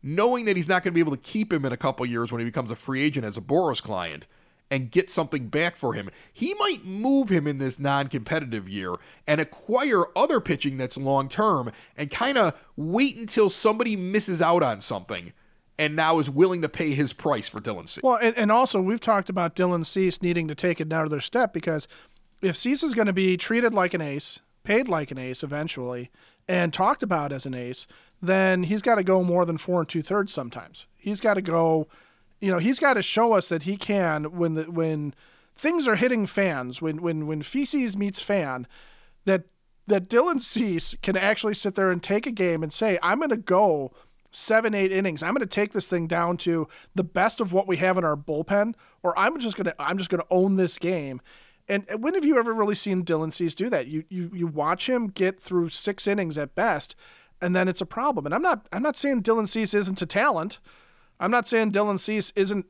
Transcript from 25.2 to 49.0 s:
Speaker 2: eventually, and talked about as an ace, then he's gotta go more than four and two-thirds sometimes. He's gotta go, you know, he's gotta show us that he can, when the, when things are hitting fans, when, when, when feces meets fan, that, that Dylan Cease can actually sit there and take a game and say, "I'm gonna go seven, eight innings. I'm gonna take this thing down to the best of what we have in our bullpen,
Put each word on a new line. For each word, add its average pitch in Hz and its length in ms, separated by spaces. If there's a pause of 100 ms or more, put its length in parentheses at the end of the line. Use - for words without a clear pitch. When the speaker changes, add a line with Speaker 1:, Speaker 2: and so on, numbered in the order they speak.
Speaker 2:
eventually, 135 680 (380)
and 175 240
talked 226 280
about 160 300
as 135 140
an 135 80
ace, 123 340 (340)
then 185 420
he's 202 180
gotta 214 220
go 185 200
more 175 220
than 165 120
four 180 220
and 160 100
two-thirds 196 440
sometimes. 120 540 (100)
He's 202 240
gotta 202 200
go, 160 460 (540)
you 196 100
know, 180 80
he's 233 200
gotta 262 220
show 226 320
us 190 160
that 165 140
he 196 140
can, 165 600
when 170 180
the, 160 80
when 160 500 (420)
things 320 320
are 220 80
hitting 226 300
fans, 139 560
when, 160 200
when, 160 260
when 151 140
feces 254 560
meets 202 240
fan, 139 460 (580)
that, 190 180 (440)
that 190 220
Dylan 269 320
Cease 196 600
can 190 160
actually 208 360
sit 196 220
there 190 160
and 175 100
take 208 260
a 262 40
game 180 320
and 156 80
say, 220 300
"I'm 190 180
gonna 294 180
go 180 540 (400)
seven, 220 440
eight 190 160
innings. 190 320
I'm 175 100
gonna 262 120
take 208 280
this 202 160
thing 170 180
down 170 300
to 165 300 (260)
the 185 100
best 208 380
of 185 120
what 190 140
we 180 100
have 185 200
in 185 60
our 156 120
bullpen, 185 600 (260)